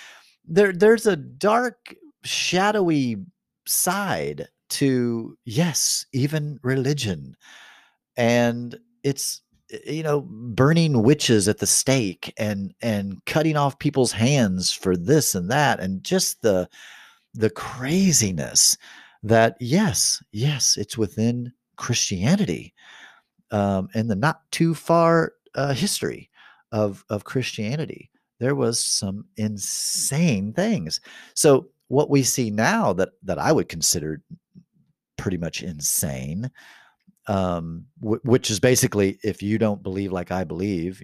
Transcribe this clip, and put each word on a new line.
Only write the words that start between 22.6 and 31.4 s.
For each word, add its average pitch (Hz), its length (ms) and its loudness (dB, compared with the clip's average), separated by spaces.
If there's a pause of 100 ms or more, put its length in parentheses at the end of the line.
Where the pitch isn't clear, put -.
um, 98 440 0
and 113 140 -2
the 117 60 0
not 143 280 -2 (100)
too 165 220 0
far, 165 580 2 (220)
uh, 139 180 -2
history - 580 -4 (400)
of, 107 380 -2
of 104 160 -6
Christianity. 123 840 -6 (280)
There 127 160 0
was 120 240 0
some 98 460 -4 (120)
insane 107 1160 -2
things. 165 480 -2 (340)
So 139 360 4 (180)